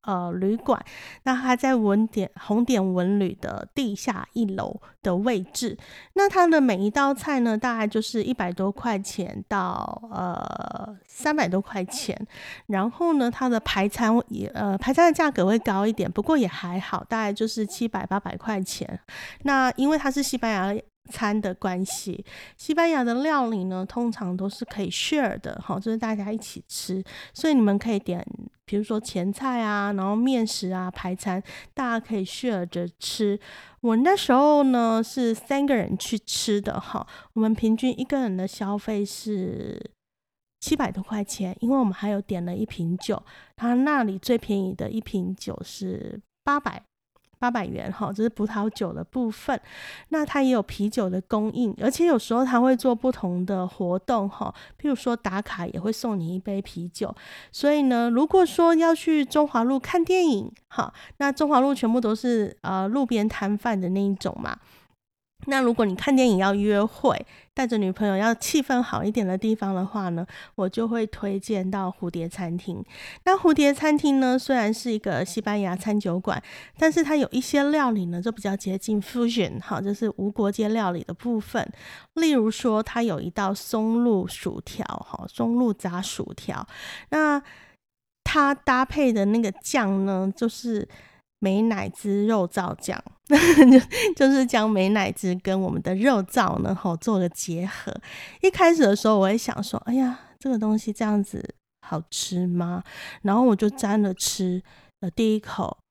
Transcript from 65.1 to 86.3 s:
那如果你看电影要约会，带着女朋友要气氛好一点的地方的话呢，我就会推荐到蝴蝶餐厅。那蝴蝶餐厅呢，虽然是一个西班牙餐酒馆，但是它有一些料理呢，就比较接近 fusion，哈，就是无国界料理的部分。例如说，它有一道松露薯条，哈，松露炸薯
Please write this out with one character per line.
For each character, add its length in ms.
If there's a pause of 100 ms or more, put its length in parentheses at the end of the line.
那 100
如 120
果 120
你 120
看 180
电 140
影 100
要 160
约 280
会， 440 (280)
带 120
着 100
女 140
朋 160
友 100
要 180
气 280
氛 180
好 220
一 80
点 160
的 100
地 180
方 200
的 100
话 260
呢， 140 (300)
我 140
就 180
会 200
推 340
荐 280
到 220
蝴 200
蝶 180
餐 280
厅。 280 (400)
那 120
蝴 160
蝶 200
餐 240
厅 240
呢， 180
虽 160
然 180
是 200
一 60
个 260
西 160
班 200
牙 140
餐 240
酒 220
馆， 200 (380)
但 140
是 100
它 140
有 160
一 80
些 240
料 260
理 160
呢， 140
就 100
比 120
较 120
接 220
近 240
fusion， 600
哈， 200
就 120
是 240
无 140
国 220
界 160
料 240
理 100
的 120
部 260
分。 260 (480)
例 180
如 180
说， 320
它 200
有 180
一 100
道 240
松 500
露 240
薯 320
条， 240
哈， 440
松 280
露 160
炸 300
薯 340